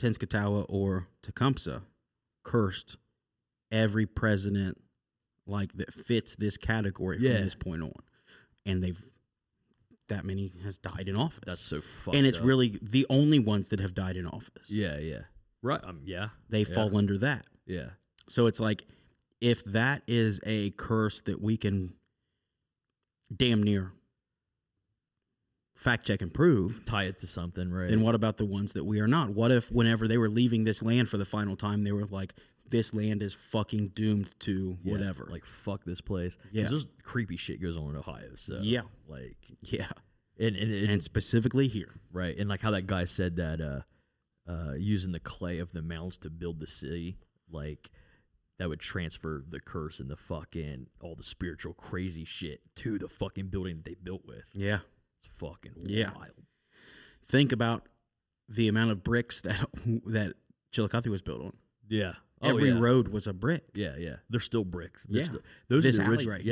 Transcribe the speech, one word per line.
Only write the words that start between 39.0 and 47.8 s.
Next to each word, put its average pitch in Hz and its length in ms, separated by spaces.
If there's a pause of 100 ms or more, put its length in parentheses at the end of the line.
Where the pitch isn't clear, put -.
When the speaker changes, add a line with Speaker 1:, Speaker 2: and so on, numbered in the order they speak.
Speaker 2:
like, 64 280 (260)
Speaker 1:
Yeah. - 280 (480)
Speaker 2:
and, 110 180
and, 107 160
and 101 180
Speaker 1:
And 101 120
specifically 120 680
here. 107 260 (180)
Speaker 2:
Right, 90 260
and, 101 100
like, 98 120
how 110 120
that 92 140
guy 92 180
said 87 320
that, 80 240
uh, 69 220 (640)
uh, 82 320
using 92 340
the 80 80
clay 87 380
of 85 140
the 85 100
mounds 82 360
to 80 120
build 82 300
the 78 60
city, 85 520 (300)
like, 76 420 (680)